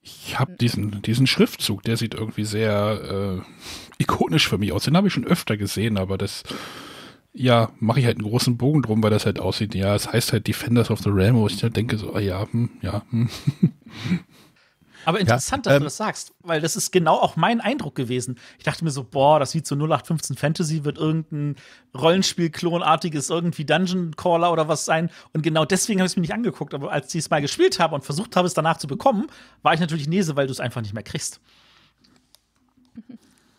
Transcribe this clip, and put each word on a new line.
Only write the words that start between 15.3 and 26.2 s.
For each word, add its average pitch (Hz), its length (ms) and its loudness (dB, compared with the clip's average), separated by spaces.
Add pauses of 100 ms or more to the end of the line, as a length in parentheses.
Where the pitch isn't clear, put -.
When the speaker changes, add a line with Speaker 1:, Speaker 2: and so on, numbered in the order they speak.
Speaker 3:
Ja, 139 60 6
Speaker 2:
dass 143 40 6
Speaker 3:
ähm, 143 40 4
Speaker 2:
du 151 40 -2
das 143 120 -8
sagst, - 440 -6
weil 165 200 -2
das 165 140 -2
ist - 160 -4
genau 165 260 4
auch - 180 0
mein 220 260 2
Eindruck 220 320 -4
gewesen. 123 460 -4 (180)
Ich - 60 -20
dachte 156 200 -4
mir 160 60 0
so, 135 140 -4
„Boah, 143 360 4
das 135 120 0
sieht 160 160 -4
so 143 80 -2
null 151 180 0
acht - 140 -2
fünfzehn 151 280 -2
Fantasy, 160 480 -2
wird 147 140 -4
irgendein 156 600 -2 (380)
Rollenspiel-Klonartiges, 165 1300 0
irgendwie 170 360 -2
Dungeon 175 500 0
Crawler 170 360 2
oder 160 160 2
was 156 160 0
sein.“ 165 280 0 (200)
Und 160 120 -2
genau 160 200 2
deswegen 190 360 0
hab 185 80 2
ich's - 80 -4
mir 190 60 0